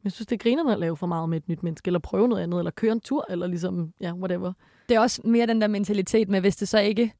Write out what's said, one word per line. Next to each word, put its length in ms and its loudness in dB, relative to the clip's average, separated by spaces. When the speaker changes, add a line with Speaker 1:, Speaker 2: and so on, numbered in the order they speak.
Speaker 1:
Jeg 80 -4
synes, 160 -12
det 80 0
er 80 -10
grinerne 300 2
at 60 0
lave 180 -2
for 100 -4
meget 220 -2
med 80 0
et 120 -8
nyt 140 -4
menneske, 240 -6
eller 120 0
prøve 280 0
noget 160 0
andet, 160 -2
eller 120 -2
køre 200 0
en 80 0
tur, 300 -4
eller 180 -4
ligesom, 540 -4
ja, 120 -6
whatever. 400 -4
Speaker 2:
Det 60 4
er 40 6
også 260 0
mere 220 4
den 140 2
der 60 2
mentalitet 640 0
med, 120 2
hvis 140 4
det 120 -6
så 120 4
ikke 400 2